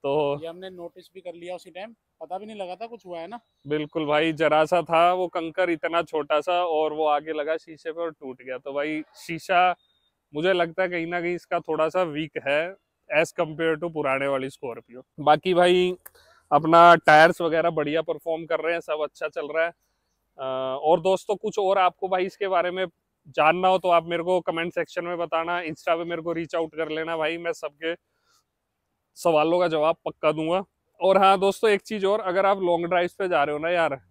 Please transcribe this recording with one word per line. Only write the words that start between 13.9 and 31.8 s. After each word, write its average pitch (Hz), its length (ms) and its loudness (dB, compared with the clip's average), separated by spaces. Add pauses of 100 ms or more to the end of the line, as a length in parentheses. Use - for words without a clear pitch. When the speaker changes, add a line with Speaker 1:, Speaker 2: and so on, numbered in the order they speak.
Speaker 1:
पुराने 139 340 -2
वाली 131 240 -2
स्कॉर्पियो। 120 520 -16 (180)
बाकी 151 340 4
भाई 180 400 4 (560)
अपना 170 440 8 (120)
टायर्स 156 340 8
वगैरह 165 300 2
बढ़िया 156 320 -2
परफॉर्म 160 440 -6
कर 156 140 -2
रहे 160 120 -2
हैं, 170 80 -2
सब 156 220 -4
अच्छा 151 260 -6
चल 151 200 -8
रहा 160 160 0
है। 170 60 -2 (680)
अ, 135 60 -10
और 131 560 0
दोस्तों 190 360 -2
कुछ 214 220 -6
और 196 200 2
आपको 185 300 0
भाई 185 180 0
इसके 190 220 -6
बारे 180 220 0
में 185 140 -4 (440)
जानना 165 400 2
हो 185 100 4
तो 180 100 -2
आप 170 180 4
मेरे 170 160 -4
को 180 180 0
कमेंट 170 340 -4
सेक्शन 170 300 -6
में 175 140 -6
बताना, 170 440 -4
Insta 165 340 -2
पे 170 80 -6
मेरे 170 180 -8
को 170 100 -6
रीच 165 220 -8
आउट 165 220 -4
कर 160 120 -4
लेना 160 280 -6
भाई, 160 220 -4
मैं 170 140 -6
सबके 156 420 -8 (1200)
सवालों 165 440 2
का 175 80 2
जवाब 160 360 0
पक्का 156 280 -2
दूंगा। 160 300 -2 (380)
और 190 180 4
हाँ 190 220 6
दोस्तों 196 300 2
एक 202 100 2